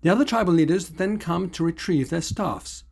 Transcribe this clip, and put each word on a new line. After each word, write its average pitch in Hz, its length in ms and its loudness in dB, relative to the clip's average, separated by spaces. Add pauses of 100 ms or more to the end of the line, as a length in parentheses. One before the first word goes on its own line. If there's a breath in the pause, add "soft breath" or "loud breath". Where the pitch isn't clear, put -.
The 160 80 2
other 233 160 4
tribal 214 280 2
leaders 165 360 2
then 208 300 -4
come 175 320 -4
to - 120 -4
retrieve 165 460 0
their 165 140 -2
staffs. - 680 -6